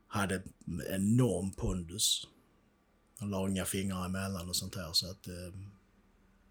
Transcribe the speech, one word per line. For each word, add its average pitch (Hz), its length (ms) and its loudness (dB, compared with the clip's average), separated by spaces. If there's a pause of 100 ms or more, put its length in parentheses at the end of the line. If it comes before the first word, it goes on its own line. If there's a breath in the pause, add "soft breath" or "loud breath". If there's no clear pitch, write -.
hade 98 280 0 (320)
en 80 220 -4
enorm 98 640 4
pondus. 92 760 0 (880)
Han 104 120 -4
la 95 180 2
inga 95 160 0
fingrar 95 420 -2
emellan 95 420 -2
och 90 80 -2
sånt 95 180 -4
här, 82 180 -6
så - 180 2
att, - 180 -12
eh, 90 260 -8 (960)